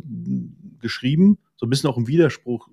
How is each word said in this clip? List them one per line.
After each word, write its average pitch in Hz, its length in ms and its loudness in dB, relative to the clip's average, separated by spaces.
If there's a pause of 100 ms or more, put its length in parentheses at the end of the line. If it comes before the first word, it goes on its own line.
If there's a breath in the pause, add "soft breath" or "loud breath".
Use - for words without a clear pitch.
(800)
geschrieben, 156 580 2 (160)
so - 100 -10
ein 117 60 -2
bisschen 135 180 0
auch 117 80 -2
im 117 120 -2
Widerspruch 139 640 0